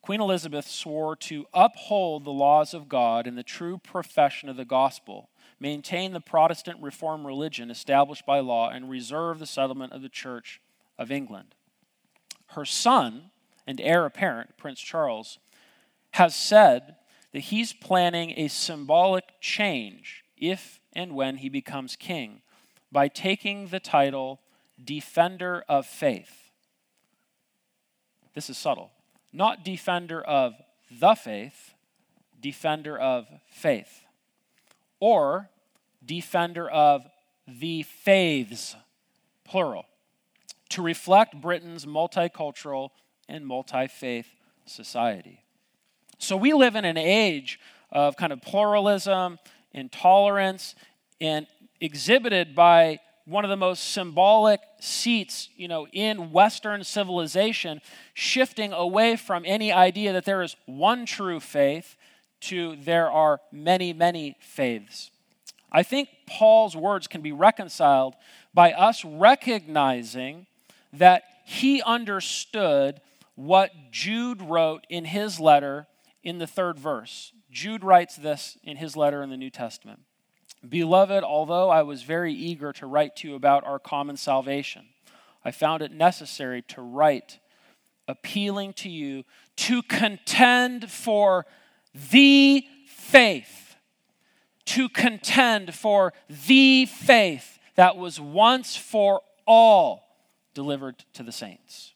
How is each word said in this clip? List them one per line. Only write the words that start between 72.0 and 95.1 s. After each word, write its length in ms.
what 360
Jude 500
wrote 480
in 160
his 340
letter 480
in 160
the 80
third 320
verse. 540
Jude 240
writes 320
this 480
in 140
his 200
letter 240
in 100
the 60
New 140
Testament. 540
"Beloved, 560
although 460
I 120
was 220
very 280
eager 420
to 120
write 300
to 120
you 60
about 300
our 160
common 360
salvation, 720
I 60
found 320
it 80
necessary 720
to 180
write, 600
appealing 680
to 140
you 360
to 260
contend 1080
for 580
the 720
faith," 880
to 220
contend 840